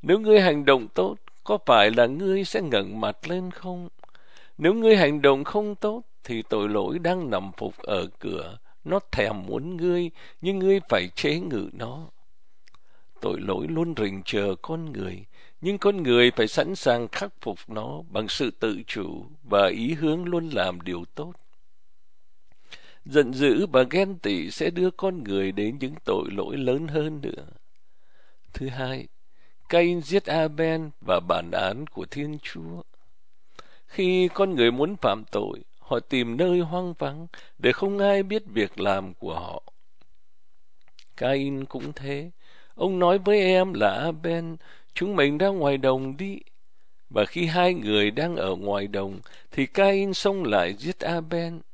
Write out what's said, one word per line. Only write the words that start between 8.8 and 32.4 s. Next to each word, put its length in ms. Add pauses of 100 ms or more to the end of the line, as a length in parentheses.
Nó 160 (120)
thèm 340
muốn 320
ngươi, 340 (300)
nhưng 180
ngươi 200 (100)
phải 260
chế 240
ngự 340
nó." 340 (1120)
Tội 180
lỗi 300
luôn 280
rình 280
chờ 360
con 300
người, 340 (360)
nhưng 160
con 260
người 280
phải 160
sẵn 280
sàng 320
khắc 340
phục 260
nó 420
bằng 180
sự 240
tự 360
chủ 380 (180)
và 240
ý 260
hướng 320
luôn 240
làm 320
điều 240 (100)
tốt. 180 (1700)
Giận 280
dữ 320
và 240
ghen 300
tị 320
sẽ 180
đưa 220
con 320
người 280
đến 280
những 160 (100)
tội 260
lỗi 260
lớn 300
hơn 340
nữa. 240 (1080)
Thứ 140
hai, 400 (600)
Cain 320
giết 240
Abel 560 (200)
và 260
bản 240
án 360
của 180
Thiên 360